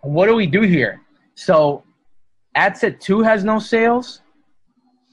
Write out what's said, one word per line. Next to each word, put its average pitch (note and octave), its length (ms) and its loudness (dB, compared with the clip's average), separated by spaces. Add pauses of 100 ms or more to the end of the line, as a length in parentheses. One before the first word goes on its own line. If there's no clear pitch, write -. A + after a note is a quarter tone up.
what D3+ 240 0
do A3+ 80 4
we G#3+ 120 0
do F3 140 0
here? C3+ 400 0 (320)
So D3+ 500 0 (720)
ad F#3+ 240 0
set - 240 -4
two G#3 220 0
has A3 200 0
no A3 160 -2
sales. A#3 640 -2 (920)